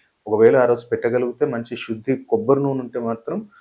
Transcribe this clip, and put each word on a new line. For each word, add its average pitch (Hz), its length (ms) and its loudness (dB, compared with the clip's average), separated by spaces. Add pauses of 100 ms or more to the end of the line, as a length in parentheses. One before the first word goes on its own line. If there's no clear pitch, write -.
(280)
ఒకవేళ 113 300 6
ఆ 123 80 6
రోజు 120 220 0
పెట్టగలిగితే 123 580 -2
మంచి 120 300 -6
శుద్ధి 113 400 -6
కొబ్బరి 127 480 0
నూనె 135 160 -4
ఉంటే 123 200 -8
మాత్రం, 143 480 -8 (140)